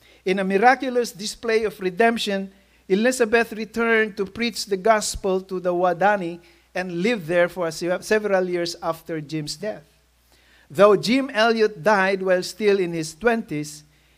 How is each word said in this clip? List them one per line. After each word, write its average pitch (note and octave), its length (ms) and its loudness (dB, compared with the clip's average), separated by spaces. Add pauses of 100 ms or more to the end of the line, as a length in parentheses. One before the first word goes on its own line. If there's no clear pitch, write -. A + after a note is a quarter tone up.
(240)
In F#3 140 0
a G3 60 -2
miraculous A#3+ 680 2
display A3 520 -4
of G3 160 -8
redemption, G3 720 0 (360)
Elizabeth A#3 640 2
returned A3 640 0
to G3+ 80 -4
preach A3+ 420 -6
the G3 100 -2
gospel G3 680 0
to F#3 180 -8
the F3+ 140 -2
Wadani F3 640 0 (340)
and F3+ 280 -4
lived G#3+ 240 -2
there F3 220 2
for F3 180 -6
a D#3+ 60 -4
se-, F3 300 -4
several G3 460 0
years F3 320 -4
after E3 400 -6
Jim's D3+ 360 -8
death. G3+ 260 -10 (880)
Though G3 240 8
Jim A#3+ 400 0
Elliot G#3+ 480 2
died G3 400 2
while F#3 220 2
still G3+ 340 0
in F3 140 -2
his D#3+ 220 -6
twenties, G#3+ 680 -4 (360)